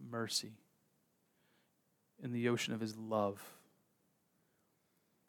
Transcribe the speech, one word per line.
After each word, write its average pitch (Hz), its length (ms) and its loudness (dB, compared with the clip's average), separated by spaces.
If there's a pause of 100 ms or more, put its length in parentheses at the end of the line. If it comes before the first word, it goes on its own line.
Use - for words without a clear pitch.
mercy, 113 440 -2 (1700)
in 127 80 -4
the 120 180 2
ocean 120 240 2
of 110 60 -2
his 110 180 -2
love, 107 420 2 (1900)